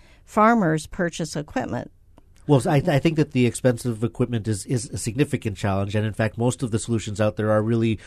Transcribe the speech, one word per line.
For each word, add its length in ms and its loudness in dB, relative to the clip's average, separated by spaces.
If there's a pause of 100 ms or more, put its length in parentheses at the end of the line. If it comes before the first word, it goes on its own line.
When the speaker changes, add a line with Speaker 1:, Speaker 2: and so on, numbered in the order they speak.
(240)
Speaker 1:
farmers 600 2
purchase 480 -4
equipment. 560 -6 (580)
Speaker 2:
Well, 200 6
I, 100 4
th-, 100 0
I 120 4
think 160 2
that 160 0
the 120 4
expensive 600 0
equipment 420 -2
is, 200 -4
is 240 -4
a 80 -8
significant 580 -2
challenge, 400 -2
and 100 0
in 60 -4
fact, 260 -2
most 240 0
of 80 -4
the 80 0
solutions 420 -4
out 140 0
there 160 0
are 100 4
really, 460 0